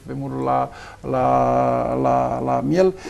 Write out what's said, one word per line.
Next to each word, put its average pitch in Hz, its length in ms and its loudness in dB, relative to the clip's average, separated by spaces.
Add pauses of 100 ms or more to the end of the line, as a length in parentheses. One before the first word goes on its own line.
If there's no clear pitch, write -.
femurul 131 360 -6
la, 131 260 0 (320)
la, 127 1000 2
la, 127 440 0
la 127 220 0
miel, 185 260 4 (160)